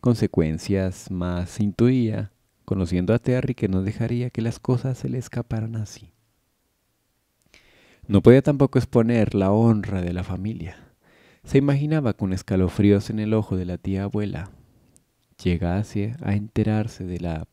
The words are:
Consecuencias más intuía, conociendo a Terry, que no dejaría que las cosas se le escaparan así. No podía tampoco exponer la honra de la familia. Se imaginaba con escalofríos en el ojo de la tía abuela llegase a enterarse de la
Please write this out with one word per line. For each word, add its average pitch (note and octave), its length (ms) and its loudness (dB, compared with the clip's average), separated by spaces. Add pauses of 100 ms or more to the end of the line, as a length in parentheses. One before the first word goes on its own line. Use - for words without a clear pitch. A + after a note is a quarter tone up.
Consecuencias F#2 1080 0
más F2+ 480 -6
intuía, G#2+ 720 0 (340)
conociendo F2+ 480 0
a A#2 60 2
Terry, B2+ 340 -2
que A2+ 140 -4
no F#2+ 160 0
dejaría A#2+ 480 -4
que - 100 -6
las A#2 180 -4
cosas B2+ 380 -2
se - 100 -8
le B2+ 120 -4
escaparan A2+ 560 -6
así. - 380 -12 (1900)
No G2+ 160 4
podía B2+ 180 10
tampoco C3+ 380 2
exponer A#2 560 2
la F#2+ 160 2
honra G#2 500 2
de F2 120 -4
la F2+ 100 -4
familia. F#2 540 -8 (680)
Se - 160 4
imaginaba C#3+ 540 0
con F#2+ 200 -2
escalofríos G2+ 760 2
en G#2+ 80 -4
el G#2+ 160 0
ojo G#2 200 -2
de F#2 100 -4
la F2+ 120 -6
tía G2 280 -4
abuela G2+ 440 -6 (920)
llegase F#2+ 800 -2
a G2+ 120 -2
enterarse G#2+ 720 -2
de F2+ 140 -6
la E2 340 -6